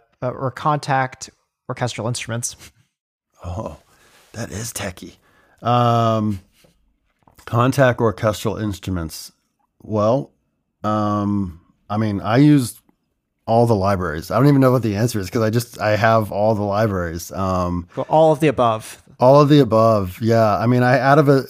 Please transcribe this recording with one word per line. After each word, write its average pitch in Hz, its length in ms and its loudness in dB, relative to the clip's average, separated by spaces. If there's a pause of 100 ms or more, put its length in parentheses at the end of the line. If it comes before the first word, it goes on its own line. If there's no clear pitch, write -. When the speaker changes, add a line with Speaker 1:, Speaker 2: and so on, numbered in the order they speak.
(220)
Speaker 1:
uh, 123 80 -4
or 127 200 -6
Kontakt 135 760 -4 (400)
orchestral 117 380 -6
instruments. 117 500 -8 (880)
Speaker 2:
Oh, 87 320 -12 (560)
that 113 180 -12
is 107 220 -12
techie. 90 440 -14 (440)
Um, 113 800 0 (1040)
Kontakt 123 520 2
orchestral 107 580 -2
instruments. 92 760 -8 (500)
Well, 110 500 -2 (520)
um, 104 760 -4 (300)
I 104 80 -4
mean, 104 240 -4
I 107 160 0
use 147 420 2 (680)
all 117 200 2
the 117 100 2
libraries. 90 540 -2
I 104 80 -2
don't 139 100 4
even 139 140 4
know 127 100 4
what 127 100 0
the 104 140 -2
answer 110 240 -2
is 90 80 -8
'cause 117 140 -2
I 110 80 0
just, 117 280 -4
I 107 180 0
have 113 360 2
all 107 220 0
the 101 80 -4
libraries. 98 720 -4
Um, 90 600 -4
Speaker 1:
Well, 131 140 -8
all 156 240 4
of 143 80 -4
the 156 80 2
above. 117 540 -2 (160)
Speaker 2:
All 135 220 6
of 143 80 6
the 147 120 8
above. 110 600 2
Yeah. 110 380 2
I 117 80 -2
mean, 123 160 2
I, 127 160 4
out 139 200 4
of 143 100 4
a, 135 220 4